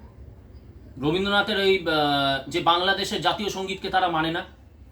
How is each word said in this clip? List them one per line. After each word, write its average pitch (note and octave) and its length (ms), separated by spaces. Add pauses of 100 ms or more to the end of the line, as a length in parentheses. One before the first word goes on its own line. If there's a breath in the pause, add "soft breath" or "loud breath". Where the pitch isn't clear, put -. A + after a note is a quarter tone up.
(1000)
রবীন্দ্রনাথের G3 640
এই, F#3+ 180
আহ, C#3+ 720
যে E3+ 100
বাংলাদেশের F3+ 600
জাতীয় F#3+ 280
সঙ্গীতকে F#3+ 400
তারা F#3 200
মানে D#3+ 220
না, F3 140 (480)